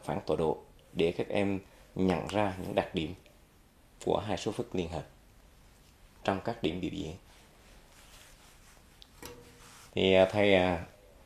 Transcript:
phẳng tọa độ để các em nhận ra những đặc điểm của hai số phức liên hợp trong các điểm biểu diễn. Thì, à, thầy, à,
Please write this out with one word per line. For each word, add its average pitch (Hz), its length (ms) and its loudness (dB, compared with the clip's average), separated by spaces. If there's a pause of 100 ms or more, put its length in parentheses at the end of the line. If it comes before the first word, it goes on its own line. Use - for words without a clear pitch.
phẳng 87 220 -4
tọa 80 100 0
độ 80 220 0 (340)
để 82 200 0
các - 160 -6
em 98 320 -2 (340)
nhận 90 320 0
ra 95 360 -2
những 98 120 -8
đặc 95 200 -2
điểm 85 200 -4 (920)
của - 140 2
hai 101 180 -4
số 107 160 -4
phức - 220 -8
liên 87 140 -2
hợp 82 180 -8 (1160)
trong 98 200 0
các - 180 -6
điểm 85 180 -2
biểu 80 100 -4
diễn. 80 240 -8 (2750)
Thì, 95 220 4
à, 92 180 8
thầy, 101 220 4
à, 90 320 4 (400)